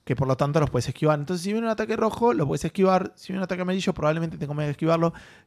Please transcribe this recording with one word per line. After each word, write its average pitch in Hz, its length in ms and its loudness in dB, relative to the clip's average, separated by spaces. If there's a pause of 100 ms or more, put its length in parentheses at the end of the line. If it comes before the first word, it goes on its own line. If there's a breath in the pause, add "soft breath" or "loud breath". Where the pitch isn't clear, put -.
Que 135 120 -4
por 131 120 0
lo 131 100 0
tanto 143 240 2
los 143 80 2
puedes 123 180 -2
esquivar. 151 320 0
Entonces 165 240 -4
si 196 80 -4
viene 226 160 -2
un 226 40 0
ataque 220 260 -2
rojo, 226 360 2
lo 147 140 0
puedes 143 160 -2
esquivar. 185 520 2
Si - 180 -16
viene 190 60 -4
un 190 40 -2
ataque 180 200 -4
amarillo, 185 300 0
probablemente 165 440 0
te 147 100 -6
convenga 147 240 -2
esquivarlo. 165 420 2 (340 loud breath)